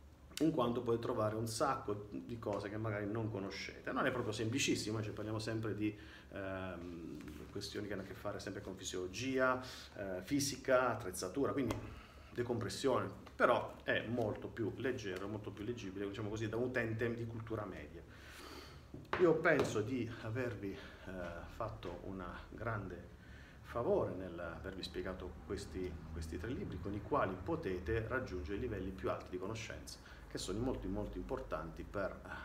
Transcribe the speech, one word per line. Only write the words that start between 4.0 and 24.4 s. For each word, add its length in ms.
è 40
proprio 220
semplicissimo, 720
cioè 100
parliamo 260
sempre 360
di, 200
ehm, 1160
questioni 360
che 60
hanno 100
a 40
che 80
fare 260
sempre 220
con 120
fisiologia, 840
eh, 260
fisica, 680
attrezzatura, 640
quindi 240
decompressione, 760
però 380
è 220
molto 420
più 280
leggero, 520
molto 220
più 120
leggibile, 460
diciamo 220
così, 180
da 80
un 80
utente 500
di 120
cultura 400
media. 340
Io 140
penso 480
di 280
avervi, 500
eh, 380
fatto 500
un 200
grande 640
favore 400
nel 260
avervi 440